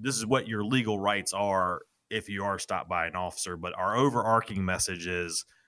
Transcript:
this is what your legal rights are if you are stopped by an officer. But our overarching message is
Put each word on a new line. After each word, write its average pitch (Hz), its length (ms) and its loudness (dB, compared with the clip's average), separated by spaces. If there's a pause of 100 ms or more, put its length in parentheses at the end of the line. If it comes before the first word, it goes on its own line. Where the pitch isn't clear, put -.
this 135 160 -2
is 113 80 -4
what 120 220 2
your 107 160 -2
legal 110 360 2
rights 98 320 2
are 95 500 2 (280)
if 107 180 -4
you 98 160 -4
are 98 160 0
stopped 90 300 -6
by 85 180 0
an 85 80 -8
officer. 90 400 -6
But 87 220 -6
our 95 180 2
overarching 113 720 4
message 90 420 -2
is 87 380 -4 (220)